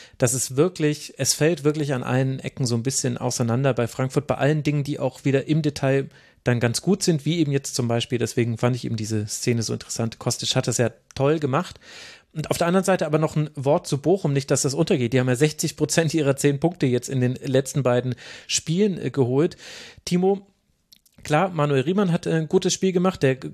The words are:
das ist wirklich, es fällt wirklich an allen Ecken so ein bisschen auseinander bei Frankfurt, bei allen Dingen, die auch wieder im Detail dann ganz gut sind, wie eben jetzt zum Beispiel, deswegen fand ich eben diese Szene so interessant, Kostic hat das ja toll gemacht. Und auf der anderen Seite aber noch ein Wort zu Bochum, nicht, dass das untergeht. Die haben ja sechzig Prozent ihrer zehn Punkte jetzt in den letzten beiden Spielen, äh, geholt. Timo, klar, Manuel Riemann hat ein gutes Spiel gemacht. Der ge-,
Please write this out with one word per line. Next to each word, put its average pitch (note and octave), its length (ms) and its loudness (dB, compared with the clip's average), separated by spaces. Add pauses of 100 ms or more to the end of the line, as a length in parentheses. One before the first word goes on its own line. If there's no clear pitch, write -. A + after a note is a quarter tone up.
(160)
das A#2 160 2
ist B2+ 240 -4
wirklich, D3+ 640 0
es C3 160 0
fällt D3+ 300 2
wirklich D3 280 0
an B2 120 -4
allen C3 340 0
Ecken - 280 -4
so A#2 100 0
ein A#2 80 -2
bisschen C3 340 -2
auseinander B2 560 0
bei A#2 140 0
Frankfurt, C3 400 -2
bei - 80 0
allen D3 260 2
Dingen, C#3+ 220 0
die C#3+ 160 -6
auch - 240 -4
wieder C3+ 240 2
im D#3 140 2
Detail C#3 460 0 (360)
dann A#2+ 160 2
ganz A#2 200 0
gut G3+ 220 2
sind, D#3+ 220 2
wie E3 160 0
eben C#3+ 100 0
jetzt C#3 240 -2
zum B2 140 0
Beispiel, A#2 300 0
deswegen A#2 380 0
fand B2 200 2
ich A#2 80 -8
eben A#2+ 100 -4
diese A2 320 -2
Szene A#2 380 -2
so A#2 80 -4
interessant, - 480 -6
Kostic - 340 -2
hat C3 140 0
das B2 100 -2
ja A#2 140 2 (240)
toll D3 240 2
gemacht. D3+ 400 -4 (520)
Und D3+ 200 -4
auf - 40 -4
der E3+ 120 2
anderen F#3 160 2
Seite F#3 200 2
aber D3+ 140 0
noch D#3 160 0
ein D3+ 220 -2
Wort C#3+ 320 0
zu C#3+ 100 0
Bochum, D#3+ 340 2
nicht, C#3 200 0
dass C3+ 100 2
das C#3 100 0
untergeht. D3+ 400 0
Die C3 60 4
haben B2+ 100 2
ja B2+ 60 4
sechzig D3+ 420 0
Prozent D#3 380 0
ihrer C#3 220 2
zehn C#3+ 240 0
Punkte E3 260 0
jetzt A#2+ 220 0
in C3+ 120 -2
den B2 140 2
letzten C3 480 0
beiden B2 320 0 (320)
Spielen, F3+ 500 0
äh, C3 140 -4
geholt. C#3 460 2 (480)
Timo, F#3+ 420 0 (800)
klar, D#3 240 2
Manuel D3 320 2
Riemann F3+ 320 2
hat - 160 -2
ein D#3+ 180 0
gutes F#3 260 2
Spiel F#3+ 200 0
gemacht. F3+ 320 0
Der C3 100 4
ge-, C#3 200 -12